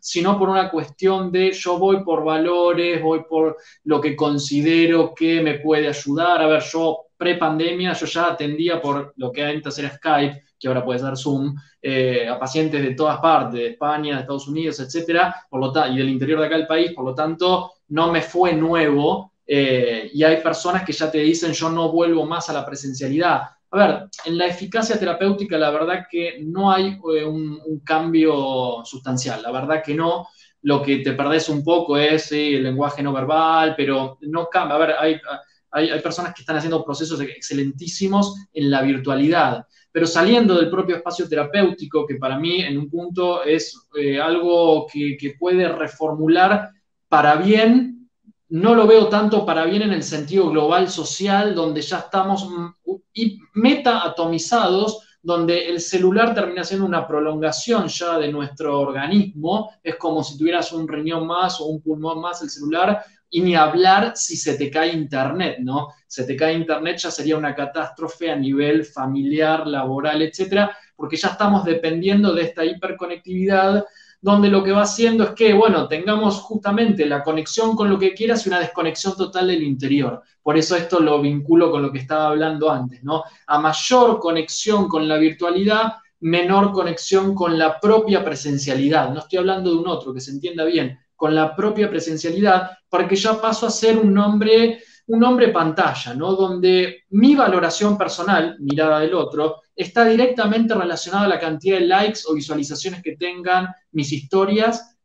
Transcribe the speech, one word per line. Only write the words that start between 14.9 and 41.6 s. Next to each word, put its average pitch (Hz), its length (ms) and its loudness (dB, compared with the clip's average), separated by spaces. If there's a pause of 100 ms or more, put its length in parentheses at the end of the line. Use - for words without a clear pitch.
por 131 100 -4
lo 131 100 -2
ta-, 143 180 0
y 131 100 -2
del 135 100 0
interior 139 320 0
de 151 60 0
acá 156 100 -2
del 160 100 -2
país, 170 260 0
por 131 120 -10
lo 131 100 -6
tanto, 165 580 -2 (160)
no 165 220 0
me 165 120 0
fue 175 320 2
nuevo, 160 760 0 (140)
eh, 123 680 0
y 147 80 0
hay 160 200 6
personas 180 400 -2
que 151 120 -6
ya 156 160 -2
te 156 80 -2
dicen, 165 340 2
"Yo 165 160 -4
no 165 240 -2
vuelvo 165 320 2
más 165 240 -6
a 156 60 -4
la 143 100 -6
presencialidad". 139 800 -2 (260)
A 185 100 -2
ver, 190 300 2 (160)
en 170 140 -4
la 175 80 0
eficacia 214 520 -4
terapéutica, 190 600 -2
la 151 120 0
verdad 165 380 -2
que 170 320 -6
no 185 300 0
hay, 190 280 0 (160)
eh, 151 100 0
un, 156 420 -6
un 156 140 -8
cambio 147 1040 0
sustancial, 127 580 -6
la 117 80 -8
verdad 139 340 -4
que 143 80 -6
no. 170 360 -2 (340)
Lo 143 200 2
que 139 160 0
te 135 140 -4
perdés 147 360 0
un 147 160 -4
poco 165 340 2
es, 151 240 2
sí, 147 320 -2
el 131 80 0
lenguaje 143 400 -4
no 139 100 -2
verbal, 156 640 2
pero 135 460 -2
no 165 240 -4
cambia. 151 300 -2
A - 20 2
ver, 156 200 2
hay, 156 220 0 (520)
hay, 156 180 0
hay 151 100 -4
personas - 320 -8
que - 100 -20
están 156 140 -4
haciendo 160 280 -2
procesos 151 360 -6
excelentísimos 165 1120 -4 (200)
en 143 160 0
la 135 120 2
virtualidad, 139 840 0 (240)
pero 165 160 0
saliendo 190 480 4
del 165 160 4
propio 180 260 -2
espacio 170 320 -6
terapéutico, 151 800 0